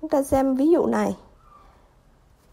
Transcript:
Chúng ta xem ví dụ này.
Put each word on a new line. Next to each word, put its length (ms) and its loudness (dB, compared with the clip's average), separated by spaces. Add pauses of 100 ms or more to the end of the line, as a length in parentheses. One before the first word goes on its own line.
Chúng 100 -12
ta 120 2
xem 320 0
ví 160 0
dụ 160 2
này. 280 -2 (1400)